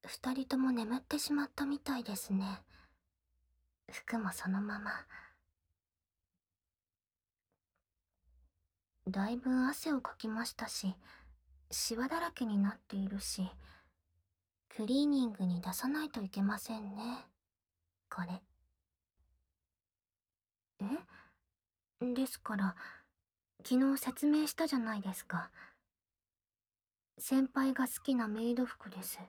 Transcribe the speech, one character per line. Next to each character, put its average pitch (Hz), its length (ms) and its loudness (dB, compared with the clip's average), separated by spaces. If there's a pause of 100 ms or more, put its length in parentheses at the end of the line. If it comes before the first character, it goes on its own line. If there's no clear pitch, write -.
二 - 300 -4
人 262 100 -2
と 262 140 0
も 262 120 6
眠 233 280 2
っ - 20 -2
て - 180 -2
し 285 140 0
ま 285 120 2
っ 277 100 -8
た 285 120 0
み 285 140 0
た 262 180 -2
い 240 60 -4
で 202 100 -4
す - 180 -4
ね。 196 300 0 (1300)
服 - 280 -6
も 202 140 0
そ - 160 -6
の 190 120 2
ま 208 180 -4
ま。 208 140 -6 (4000)
だ 196 220 0
い 240 60 -2
ぶ 254 300 4
汗 294 260 0
を 262 80 2
か - 160 -8
き - 120 -6
ま 220 160 -2
し - 100 -8
た - 140 -6
し、 - 260 -2 (760)
シ - 260 -2
ワ 247 120 0
だ 330 120 0
ら 339 100 -2
け - 140 -4
に 214 140 2
な 202 140 6
っ - 60 -10
て - 180 -8
い 196 120 0
る 196 120 -4
し、 - 280 -2 (1200)
ク 214 180 -6
リ 262 160 4
ー 294 40 6
ニ 277 200 4
ン 220 60 -2
グ 190 120 -2
に 175 160 2
出 185 120 -6
さ - 160 -2
な 302 160 0
い 294 60 -8
と 214 120 -8
い 190 60 -6
け 196 140 -2
ま 202 160 2
せ 226 200 -6
ん 202 160 -8
ね。 233 320 -8 (840)
こ 180 120 -6
れ。 180 200 -6 (3500)
え？ 247 140 0
で 262 120 2
す - 140 -8
か 220 160 -4
ら、 190 200 2 (880)
昨 269 300 6
日 269 40 -2
説 262 280 0
明 302 200 6
し - 80 -4
た 330 120 0
じ 285 100 2
ゃ - 20 4
な 220 180 0
い 202 40 -2
で 190 140 -2
す - 100 -10
か。 - 260 -4 (1700)
先 262 340 2
輩 269 220 2
が 254 120 2
好 - 160 -6
き 269 120 2
な 233 140 2
メ 214 140 -2
イ 240 120 2
ド 247 120 2
服 - 240 -12
で 185 120 -12
す。 - 160 -8 (100)